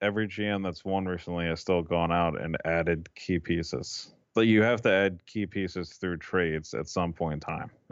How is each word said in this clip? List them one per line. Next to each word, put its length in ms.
every 240
G 180
M 180
that's 220
won 220
recently 400
has 140
still 220
gone 300
out 280
and 240
added 500
key 240
pieces. 720
But 140
you 140
have 200
to 80
add 360
key 200
pieces 460
through 260
trades 560
at 140
some 240
point 220
in 60
time, 300